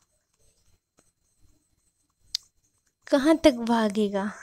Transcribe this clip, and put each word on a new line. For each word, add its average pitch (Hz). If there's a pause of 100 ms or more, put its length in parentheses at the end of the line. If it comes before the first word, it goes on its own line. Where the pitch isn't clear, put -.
(3000)
कहाँ 294
तक 311
भागेगा, 214 (100)